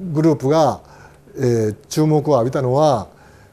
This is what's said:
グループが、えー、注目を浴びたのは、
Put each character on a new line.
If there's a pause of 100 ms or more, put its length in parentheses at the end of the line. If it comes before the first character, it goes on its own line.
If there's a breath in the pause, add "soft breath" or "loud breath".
(120)
グ
ル
ー
プ
が、 (560 loud breath)
え
ー、 (120)
注
目
を
浴
び
た
の
は、 (440 soft breath)